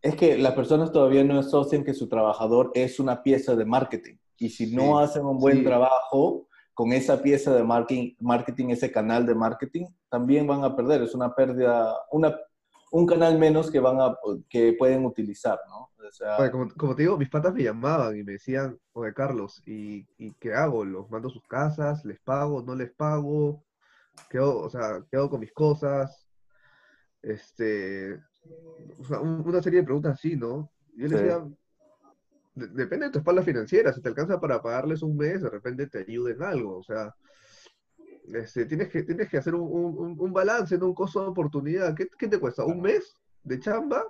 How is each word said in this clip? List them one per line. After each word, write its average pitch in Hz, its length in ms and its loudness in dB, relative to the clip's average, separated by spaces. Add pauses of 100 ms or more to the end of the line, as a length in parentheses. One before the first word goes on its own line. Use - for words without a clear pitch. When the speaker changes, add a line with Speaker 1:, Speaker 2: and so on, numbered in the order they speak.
Speaker 1:
es 151 140 0
que 156 220 6
las 127 160 4
personas 156 380 2
todavía 139 320 6
no 139 160 4
asocian 143 440 2
que 139 100 -2
su 117 160 -6
trabajador 113 680 2
es 123 240 0
una 131 240 -2
pieza 135 320 4
de 113 100 2
marketing. 127 500 -2 (220)
Y 117 120 -4
si 110 240 -6
no 143 260 4
Speaker 2:
Sí, 147 40 6
Speaker 1:
hacen 147 220 -2
un 135 120 -2
buen 135 220 6
Speaker 2:
sí. 127 60 2
Speaker 1:
trabajo 131 800 2 (260)
con 117 200 0
esa 131 280 2
pieza 143 320 4
de 120 100 6
marketing, 117 580 0
marketing, 123 480 0
ese 123 200 0
canal 117 360 0
de 117 100 4
marketing, 131 520 -2 (220)
también 135 380 2
van 139 160 0
a 131 140 0
perder. 127 240 2
Es 117 120 -4
una 123 220 -2
pérdida, 123 580 2 (180)
una, 156 220 2 (600)
un 170 120 6
canal 165 320 6
menos 156 320 4
que 135 120 2
van 127 180 4
a, 127 160 4 (340)
que 117 300 6
pueden 131 260 4
utilizar, 107 640 -4
¿no? 107 220 -20 (180)
O 104 60 -20
sea 104 260 -4
Speaker 2:
Oye, 131 120 2
como, 127 260 -4
como 143 180 -2
te 147 80 -2
digo, 180 140 2
mis 139 120 -2
patas 165 240 0
me 151 100 -2
llamaban 117 540 -2
y 104 60 -10
me 101 80 -10
decían, 131 480 -6 (140)
"Oye, 120 200 -8
Carlos, 131 520 -6
¿y, 104 420 -14 (100)
y 110 220 -16
qué 113 140 -8
hago? 127 320 0
¿Los 98 260 -10
mando 113 160 -8
a 131 40 -10
sus - 140 -20
casas? 151 600 -4
¿Les 104 160 -12
pago? 143 420 -4
¿No 127 120 -10
les 127 180 -8
pago? 151 720 -2 (640)
¿Qué - 80 -6
hago? 131 260 0
O - 60 -8
sea, 110 420 -6
¿qué 131 60 -2
hago 139 120 0
con 135 120 -6
mis 107 100 -14
cosas?". 143 720 0 (960)
Este, 101 920 -6 (840)
o 143 80 -20
sea, 127 140 -6
un, 160 260 -4
una 175 160 0
serie 175 200 2
de 156 40 2
preguntas 147 280 -2
así, 156 240 -4
¿no? 127 340 -6 (240)
Yo 127 140 -6
les 156 100 2
Speaker 1:
Sí. 202 60 2
Speaker 2:
decía, 170 200 0 (1120)
"De-, 123 140 -12
depende 127 380 -6
de - 40 -8
tu 151 80 -2
espalda 175 240 2
financiera, 156 500 0
si 123 80 -10
te 127 80 -6
alcanza 165 300 -4
para 139 220 -2
pagarles 139 420 -4
un 151 140 -4
mes, 165 240 -2
de 131 80 -4
repente 123 380 -8
te 117 120 -12
ayuda 117 320 -6
en 117 120 -8
algo", 113 340 -6
o 92 60 -16
sea, 107 300 -10 (1200)
este, 113 320 -6
tienes 160 240 -6
que, 156 140 -4
tienes - 260 -4
que 165 80 -2
hacer 165 180 -2
un, 175 80 -2
un, 170 340 -4
un, 170 220 -8
un 185 140 -4
balance, 190 440 0
¿no? 185 100 0
Un 180 60 -2
costo 190 280 -4
de 196 80 -4
oportunidad. 156 640 -2
¿Qué, 175 120 -6 (100)
qué 233 100 -6
te 208 120 0
cuesta? 123 240 -4
¿Un 156 180 -2
Speaker 3:
Claro. 196 120 2
Speaker 2:
mes - 280 -4 (220)
de 127 160 -8
chamba? 247 500 -2